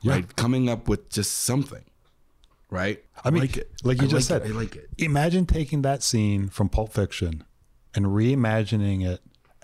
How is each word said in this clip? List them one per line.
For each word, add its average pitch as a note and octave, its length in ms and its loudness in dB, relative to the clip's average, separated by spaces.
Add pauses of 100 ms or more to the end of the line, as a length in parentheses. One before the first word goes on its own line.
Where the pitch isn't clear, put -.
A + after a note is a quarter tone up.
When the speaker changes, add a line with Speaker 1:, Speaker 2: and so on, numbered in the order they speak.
Speaker 1:
Yeah. - 120 2
Speaker 2:
right? F2+ 220 -2
Coming B2 340 2
up A2+ 180 -4
with G#2+ 220 -2
just - 300 -2
something, - 440 -2 (880)
right? F#2+ 340 -4 (200)
Speaker 1:
I B2 60 0
mean, D#3 120 4
Speaker 2:
Like C3+ 160 0
it. - 140 -8 (120)
Speaker 1:
like B2+ 160 2
you C3+ 80 4
Speaker 2:
I - 0 -
Speaker 1:
just B2+ 220 2
Speaker 2:
like D3+ 120 2
it. G#2 60 -6
Speaker 1:
said, A2 80 -4
Speaker 2:
I - 20 -4
like A2+ 180 -6
it. - 220 -20
Speaker 1:
imagine E3 480 2
taking D3+ 380 0
that C3+ 200 0
scene G2+ 460 2
from G2+ 200 0
Pulp A2 220 -2
Fiction F2 520 -2 (520)
and G2+ 120 2
reimagining G#2+ 1000 2
it F2+ 160 -2 (420)